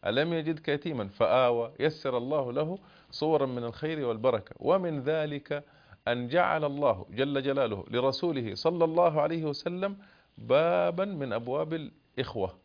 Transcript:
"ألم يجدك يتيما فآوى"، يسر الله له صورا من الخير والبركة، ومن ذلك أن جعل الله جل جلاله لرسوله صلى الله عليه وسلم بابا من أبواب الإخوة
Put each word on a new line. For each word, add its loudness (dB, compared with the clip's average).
"ألم 0
يجدك -4
يتيما -2
فآوى"، 4
يسر 0
الله -2
له -2
صورا 2
من -4
الخير -4
والبركة، 0
ومن 0
ذلك -4
أن -2
جعل 2
الله 0
جل -2
جلاله 0
لرسوله 0
صلى 2
الله 2
عليه 0
وسلم -4
بابا 2
من -6
أبواب -2
الإخوة -6